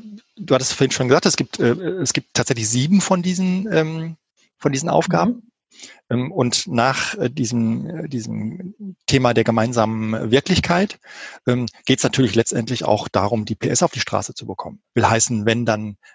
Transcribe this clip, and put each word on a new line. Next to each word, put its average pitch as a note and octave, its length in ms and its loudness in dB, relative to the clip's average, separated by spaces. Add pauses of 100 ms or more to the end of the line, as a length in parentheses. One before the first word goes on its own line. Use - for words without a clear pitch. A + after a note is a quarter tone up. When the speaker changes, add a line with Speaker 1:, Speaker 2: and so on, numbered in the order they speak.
(360)
Speaker 1:
du E3+ 180 -2
hattest B2+ 200 2
vorhin C3+ 180 2
schon C3 160 0
gesagt, C#3+ 180 6
es E3+ 120 2
gibt, - 220 -4
äh, A#2+ 120 4
es F3 420 -2
gibt - 200 -6
tatsächlich A2+ 360 -2
sieben D3 320 4
von F3+ 200 2
diesen, F#3 500 -2
ähm, D#3+ 460 -2 (400)
von D3 140 0
diesen C3+ 180 -2
Aufgaben. E3 420 2
Speaker 2:
Mhm. A#3+ 100 -10 (680)
Speaker 1:
Ähm, B2+ 220 -2
und B2+ 360 0
nach, B2 480 0
äh, F3 140 0
diesem, A#2+ 600 -2
äh, E3 180 -8
diesem A#2+ 680 -8 (320)
Thema B2+ 260 4
der A2+ 100 4
gemeinsamen A2 880 0
Wirklichkeit, F3 680 2 (480)
ähm, B2 180 0 (200)
geht's C3+ 180 2
natürlich A#2 320 2
letztendlich A#2 500 0
auch G#2+ 220 0
darum, G#2 380 0
die G#2+ 100 -4
P - 140 -4
S - 140 0
auf E3 80 0
die - 80 -8
Straße - 360 -4
zu - 100 -12
bekommen. - 360 -10 (120)
Will A2+ 140 4
heißen, A2 380 0
wenn A#2 200 2
dann, G#2+ 320 -4 (180)